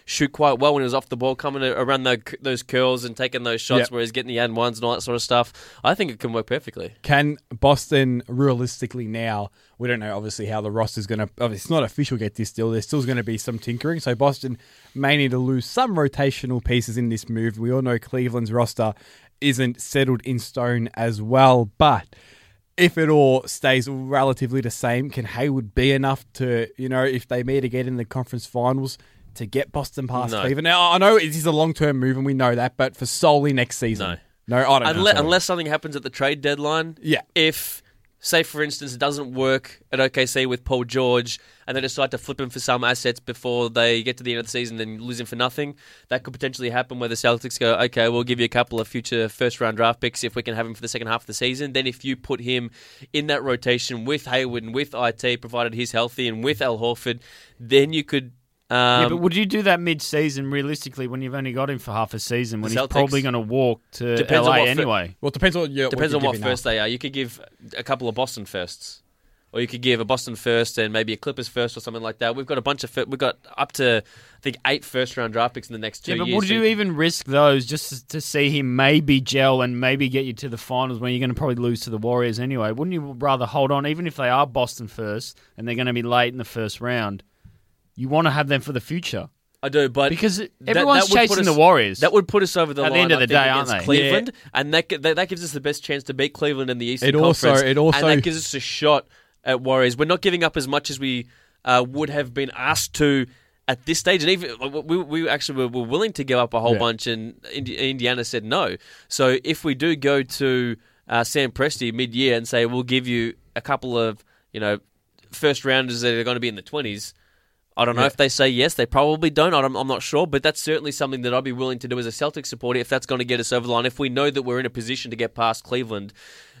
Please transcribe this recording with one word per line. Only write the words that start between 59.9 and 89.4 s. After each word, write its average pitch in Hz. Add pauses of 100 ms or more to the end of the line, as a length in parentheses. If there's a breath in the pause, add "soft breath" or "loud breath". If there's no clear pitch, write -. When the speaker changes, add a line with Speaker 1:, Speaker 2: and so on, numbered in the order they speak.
Speaker 3:
realistically 143
when 131
you've 131
only 135
got 135
him 131
for 113
half 107
a 110
season 117
when 110
Speaker 1:
The 120
Speaker 3:
he's 139
Speaker 1:
Celtics -
Speaker 3:
probably 139
gonna 123
walk 120 (120)
to 120
Speaker 1:
Depends 120
on 131
Speaker 3:
L 123
A -
Speaker 1:
what 117 (100)
fir-, 143
Speaker 3:
anyway? 98
Speaker 2:
Well, -
it -
depends 170
on, 156
yeah, 135
Speaker 1:
depends 147
Speaker 2:
what 147
Speaker 1:
on -
Speaker 2:
you're 139
Speaker 1:
what 120
Speaker 2:
giving 113
Speaker 1:
first 123
Speaker 2:
up. 120
Speaker 1:
they 110
are. 107
You 120
could 139
give 131 (360)
a -
couple 127
of 110
Boston 120
firsts. - (500)
Or 117
you 120
could 123
give 123
a 110
Boston 123
first 117
and 110
maybe 110
a 101
Clippers 131
first 120
or -
something 113
like 113
that. 117
We've 135
got 139
a 123
bunch 135
of 123
fir-, -
we've 135
got 127 (200)
up 135
to, 120
I -
think, 127 (100)
eight 143
first-round 123
draft 117
picks 113
in 117
the 110
next 107
two 175
Speaker 3:
Yeah, 175
but 170
Speaker 1:
years, -
Speaker 3:
would 202
Speaker 1:
so 208
Speaker 3:
you 226
Speaker 1:
you 220
Speaker 3:
even 208
risk 165
those 139
just 147
to, -
to 156
see 143
him 135
maybe 139
gel 135
and 123
maybe 131
get 135
you 123
to 131
the 113
finals 127
when 123
you're 123
gonna 127
probably 127
lose 120
to -
the 110
Warriors 120
anyway? 123
Wouldn't 156
you 170 (180)
rather 135
hold 139
on, 143
even 160
if 160
they 131
are 131
Boston 120
first 110 (160 soft breath)
and 113
they're 117
gonna 123
be 120
late 123
in 127
the 117
first 110
round? 113 (720 soft breath)
You 127
wanna 156
have 147
them 139
for 147
the 123
future. 160 (340)